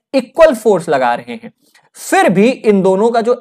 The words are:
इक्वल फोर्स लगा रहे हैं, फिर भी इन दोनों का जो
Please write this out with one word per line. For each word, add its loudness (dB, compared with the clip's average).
इक्वल 2
फोर्स -2
लगा 0
रहे -10
हैं, -16
फिर 0
भी 2
इन 0
दोनों 0
का -2
जो -2